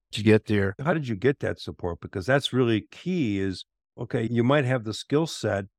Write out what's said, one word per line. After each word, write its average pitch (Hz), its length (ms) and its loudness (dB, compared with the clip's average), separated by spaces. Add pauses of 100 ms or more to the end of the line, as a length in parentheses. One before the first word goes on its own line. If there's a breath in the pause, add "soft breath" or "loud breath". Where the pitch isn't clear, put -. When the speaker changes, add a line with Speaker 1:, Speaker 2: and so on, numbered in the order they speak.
(120)
Speaker 1:
to - 100 -6
get 107 240 6
there. 98 360 0
Speaker 2:
How 160 100 0
did 160 140 -4
you 113 100 -4
get 123 240 0
that 92 200 -4
support? 87 400 -8
Because - 260 -8
that's 131 260 0
really 117 380 2
key 143 480 -2
is, 95 260 -4 (340)
okay, 120 320 -4
you 117 120 2
might 139 220 4
have 123 200 -2
the 107 100 -6
skill 156 320 -2
set, 101 400 -4 (120)